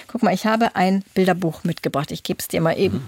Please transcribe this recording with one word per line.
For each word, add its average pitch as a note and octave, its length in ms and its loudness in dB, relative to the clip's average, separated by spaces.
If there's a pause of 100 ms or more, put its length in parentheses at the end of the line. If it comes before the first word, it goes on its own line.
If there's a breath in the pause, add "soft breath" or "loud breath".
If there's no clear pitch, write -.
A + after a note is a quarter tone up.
Guck - 140 -4
mal, F#3 120 4
ich F#3+ 120 -4
habe A3+ 300 2
ein F#3+ 280 2 (100)
Bilderbuch F3+ 500 2
mitgebracht. D3+ 460 -2
Ich - 120 -8
gebe - 180 -6
es - 80 -10
dir F3 140 -2
mal E3 160 2
eben C3+ 300 0